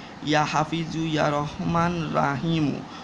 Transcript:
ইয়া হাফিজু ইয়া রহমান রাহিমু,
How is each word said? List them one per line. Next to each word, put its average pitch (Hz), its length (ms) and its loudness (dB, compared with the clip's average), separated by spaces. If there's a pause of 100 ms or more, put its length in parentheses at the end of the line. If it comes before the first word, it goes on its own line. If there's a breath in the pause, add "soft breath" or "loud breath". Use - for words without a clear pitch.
(260 loud breath)
ইয়া 151 180 4
হাফিজু 156 540 -2
ইয়া 151 320 2
রহমান 165 840 0
রাহিমু, 147 640 2 (240 loud breath)